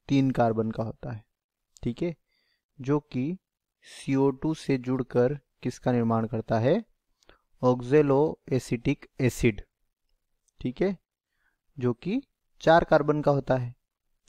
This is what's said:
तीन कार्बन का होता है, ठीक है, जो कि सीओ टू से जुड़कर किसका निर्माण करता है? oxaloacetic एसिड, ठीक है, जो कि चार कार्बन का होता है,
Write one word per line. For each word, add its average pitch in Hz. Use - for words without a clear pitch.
तीन 135
कार्बन 113
का 117
होता 113
है, 107
ठीक 120
है, 170
जो 139
कि 143
सीओ 139
टू 151
से 139
जुड़कर 127
किसका 127
निर्माण 113
करता 110
है? 156
oxaloacetic 135
एसिड, 113
ठीक 127
है, 185
जो 123
कि 226
चार 165
कार्बन 151
का 143
होता 139
है, 123